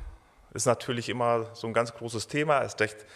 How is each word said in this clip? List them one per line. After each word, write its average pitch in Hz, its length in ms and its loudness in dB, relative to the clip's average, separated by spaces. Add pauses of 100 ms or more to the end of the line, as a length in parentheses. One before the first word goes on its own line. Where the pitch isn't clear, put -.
(540)
ist - 120 0
natürlich 120 420 0
immer 117 460 0
so - 120 -8
ein 113 60 -2
ganz 117 200 2
großes 117 360 -6
Thema, 147 340 2
erst 107 180 -6
recht, 107 160 2 (200)